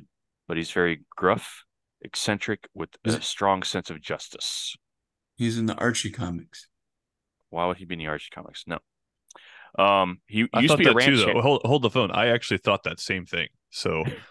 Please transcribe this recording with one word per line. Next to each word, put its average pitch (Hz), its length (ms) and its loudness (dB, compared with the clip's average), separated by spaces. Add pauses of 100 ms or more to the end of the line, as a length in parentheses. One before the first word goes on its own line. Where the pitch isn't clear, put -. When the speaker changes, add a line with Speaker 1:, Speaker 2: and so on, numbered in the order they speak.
(480)
Speaker 1:
but 82 100 -4
he's 82 140 -6
very 85 320 0 (120)
gruff, - 480 0 (380)
eccentric, - 720 -6
with 87 160 -10 (160)
Speaker 2:
Is 110 80 0
Speaker 1:
a - 40 -2
Speaker 2:
it - 60 -8
Speaker 1:
strong 98 400 0
sense - 280 -4
of 78 100 -12
justice. - 720 -10 (640)
Speaker 2:
He's 117 200 -2
in 113 100 0
the - 80 -2
Archie 117 360 0
comics. 87 560 -10 (840)
Speaker 1:
Why 85 160 -2
would 90 100 -2
he 92 80 -16
be 90 80 -8
in 85 60 -8
the 78 80 -8
Archie 76 260 -8
comics? - 340 -16
No. 82 120 -6 (960)
Um, 95 480 4
he, 107 160 -2
he 117 120 2
Speaker 3:
I 120 80 4
Speaker 1:
used 151 100 6
to 147 60 6
Speaker 3:
thought - 20 4
Speaker 1:
be 151 100 6
a 117 40 6
Speaker 3:
that 117 120 6
too, 143 60 6
Speaker 1:
ranch 131 80 4
Speaker 3:
though. 101 80 4
Speaker 1:
hand- 107 140 2
Speaker 3:
Hold, 139 220 4
hold 135 200 2
the 113 60 4
phone. 107 220 0
I 101 180 2
actually 117 280 0
thought 101 260 0
that 82 160 -8
same 92 260 -6
thing. 85 220 -4 (220)
So, 80 340 -2 (280)